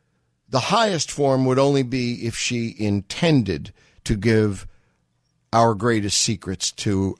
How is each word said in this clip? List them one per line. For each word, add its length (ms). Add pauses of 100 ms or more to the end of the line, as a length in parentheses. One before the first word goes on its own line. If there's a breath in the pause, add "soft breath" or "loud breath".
(500)
the 100
highest 500
form 360
would 120
only 260
be 440
if 80
she 420
intended 920 (320 soft breath)
to 140
give 500 (840)
our 200
greatest 460
secrets 540
to 460